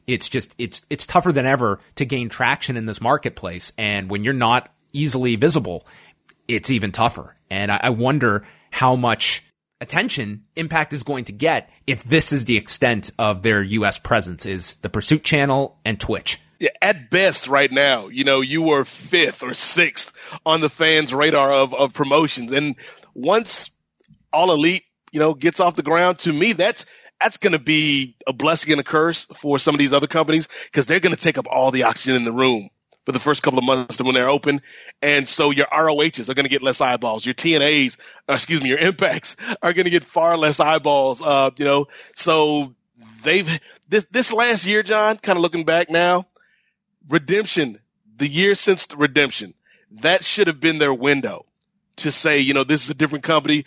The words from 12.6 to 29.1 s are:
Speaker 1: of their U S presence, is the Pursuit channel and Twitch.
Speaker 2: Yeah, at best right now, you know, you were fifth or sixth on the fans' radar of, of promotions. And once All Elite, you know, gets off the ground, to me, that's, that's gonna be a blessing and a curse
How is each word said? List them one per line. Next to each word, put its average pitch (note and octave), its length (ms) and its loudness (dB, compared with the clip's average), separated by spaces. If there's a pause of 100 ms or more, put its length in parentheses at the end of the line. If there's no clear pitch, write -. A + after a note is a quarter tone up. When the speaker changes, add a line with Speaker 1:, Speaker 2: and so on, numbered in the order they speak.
Speaker 1:
of G#2 240 0
their G#2 200 2
U G#2 220 -2
S G2+ 140 0
presence, F2+ 480 -2
is F#2 300 -8
the - 120 -10
Pursuit D3 340 0
channel C#3 640 0
and G#2+ 160 -4
Twitch. - 400 -6 (200)
Speaker 2:
Yeah, D#3 100 0 (100)
at F3+ 300 0
best F3+ 360 2
right C#3 240 2
now, C3 380 2
you B2+ 160 -4
know, C3+ 160 4
you C#3+ 220 -2
were D3 240 2
fifth - 560 -2
or B2 100 -8
sixth - 640 0 (300)
on D#3+ 160 2
the D3+ 80 0
fans' D#3 420 2
radar C#3+ 400 2
of, C3+ 220 2
of C3 180 2
promotions. C#3 600 0
And C#3+ 240 0 (360)
once G3 580 -2 (640)
All F3 180 2
Elite, E3+ 340 0 (280)
you D3+ 80 -4
know, D#3 140 2
gets D#3 260 -2
off F3 160 2
the F3 60 -4
ground, E3+ 380 2
to E3+ 120 -2
me, F#3 220 2
that's, G3 320 -2 (340)
that's G#3+ 160 0
gonna E3+ 220 0
be C#3+ 580 0 (100)
a C3+ 60 -4
blessing D3+ 400 0
and C#3+ 80 2
a C3+ 40 -6
curse D#3+ 420 -2